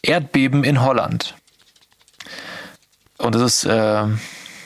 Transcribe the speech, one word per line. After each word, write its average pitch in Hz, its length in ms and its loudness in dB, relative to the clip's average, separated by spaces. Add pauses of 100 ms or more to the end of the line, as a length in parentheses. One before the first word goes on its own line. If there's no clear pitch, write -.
Erdbeben 139 640 2
in 131 180 4
Holland. 117 540 0 (1800)
Und 113 180 -2
das 117 60 2
ist, 120 240 0
äh, 107 400 2 (600)